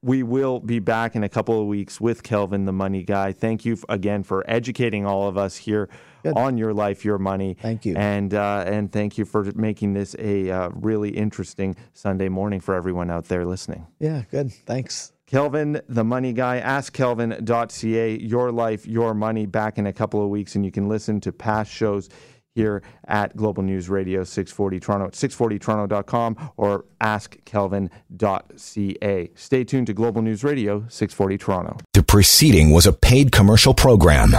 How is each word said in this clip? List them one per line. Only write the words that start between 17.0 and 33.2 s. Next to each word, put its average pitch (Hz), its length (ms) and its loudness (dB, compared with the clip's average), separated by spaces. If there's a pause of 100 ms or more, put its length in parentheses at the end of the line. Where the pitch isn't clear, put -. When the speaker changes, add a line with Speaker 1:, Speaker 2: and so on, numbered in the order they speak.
Speaker 1:
dot 117 260 -2
C 113 280 -4
A, 113 200 -2
Your 120 320 -2
Life, 113 340 -2
Your 113 300 -2
Money. 107 320 -2
Back 107 320 -4
in 101 80 -2
a 98 60 -4
couple 104 320 -2
of 101 40 -2
weeks, 101 280 -6
and 101 80 0
you 95 80 -6
can 101 160 -2
listen 107 320 -2
to 98 100 -6
past 107 400 -4
shows 101 380 -4 (480)
here 107 260 -2 (240)
at 104 300 -2
Global 104 260 -2
News 95 260 -4
Radio 95 360 -2
six - 260 -8
forty 95 300 -4
Toronto 101 260 -2
at - 80 -12
six - 180 -4
forty 110 240 -2
toronto 107 300 -2
dot 101 200 -4
com 117 300 -2 (200)
or 101 280 0 (160)
ask 107 440 -4
kelvin 98 460 -2 (260)
dot 98 400 -2
C - 480 -6
A. 95 320 -4
Stay 131 260 -2
tuned 123 240 -2
to 107 80 -4
Global 110 260 0
News 110 220 -2
Radio 110 460 -2
six - 260 -6
forty 98 240 -2
Toronto. 90 380 -4 (160)
Speaker 3:
The 98 100 6
preceding 101 680 8
was 85 140 10
a - 60 8
paid 131 380 6